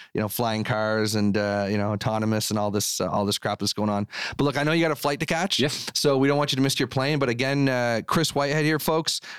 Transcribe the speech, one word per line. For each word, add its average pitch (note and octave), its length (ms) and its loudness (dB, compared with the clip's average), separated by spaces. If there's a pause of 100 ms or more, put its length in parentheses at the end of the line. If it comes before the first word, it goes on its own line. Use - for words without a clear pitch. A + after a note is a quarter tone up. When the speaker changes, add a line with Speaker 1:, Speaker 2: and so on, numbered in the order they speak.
(140)
Speaker 1:
you - 60 0
know, G#2+ 80 0
flying A2 340 0
cars G#2+ 540 0
and, G#2 200 2
uh, G2+ 320 0
you G#2 80 0
know, G#2 140 0
autonomous G#2+ 600 0
and G#2+ 80 -2
all G#2 120 0
this, G2 300 -2
uh, F2+ 100 -2
all G2+ 140 0
this G2+ 120 0
crap G#2 220 -4
that's G2+ 140 -2
going G#2 180 0
on. G2+ 160 -2 (300)
But C#3 80 2
look, C#3 120 0
I C#3+ 60 0
know D3+ 80 2
you E3 140 2
got D#3+ 80 2
a - 20 0
flight C#3+ 240 -2
to D#3+ 80 -2
catch, E3+ 320 0
Speaker 2:
Yes. - 360 -2
Speaker 1:
so C#3 240 2
we C3+ 100 4
don't C#3+ 100 2
want D3 140 0
you C#3 40 0
to C3 60 2
miss C3+ 160 2
your C3 80 0
plane. C#3 320 0
But C3+ 120 0
again, C3+ 380 2
uh, A#2+ 380 0
Chris - 260 0
Whitehead C#3+ 320 0
here, D#3 140 2
folks, D#3+ 420 0 (180)